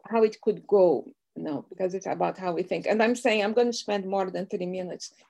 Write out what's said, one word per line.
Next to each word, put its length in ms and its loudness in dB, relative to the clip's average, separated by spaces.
how 140 4
it 180 2
could 260 -2
go, 380 6
you 80 -10
know, 260 -6
because 240 -4
it's 140 -8
about 300 -2
how 160 -4
we 100 -2
think. 240 -4
And 160 2
I'm 120 2
saying 280 0
I'm 100 -2
gonna 200 2
spend 320 -4
more 260 -2
than 140 -6
thirty 200 -6
minutes, 460 -8